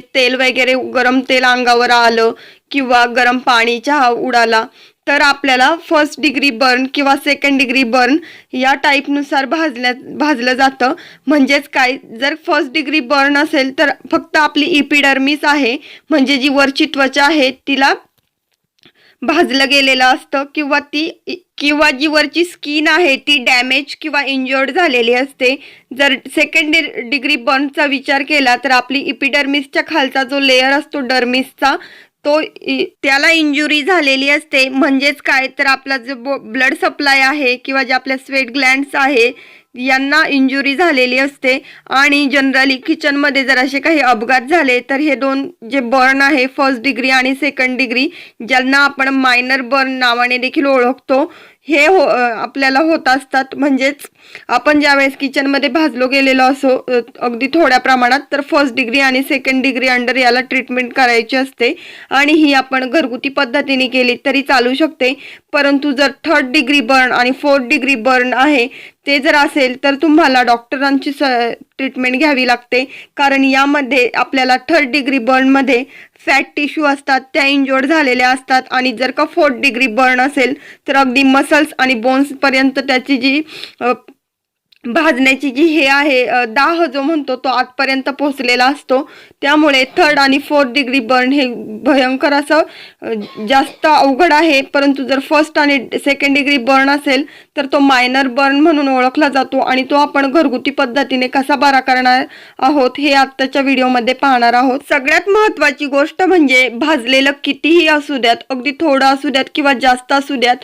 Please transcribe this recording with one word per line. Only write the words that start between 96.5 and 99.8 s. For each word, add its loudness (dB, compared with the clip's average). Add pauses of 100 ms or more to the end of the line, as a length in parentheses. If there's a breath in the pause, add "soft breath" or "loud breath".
बर्न 2
असेल 0 (320 loud breath)
तर -2
तो 0
मायनर 2
बर्न 0
म्हणून 2
ओळखला 0
जातो -2
आणि 0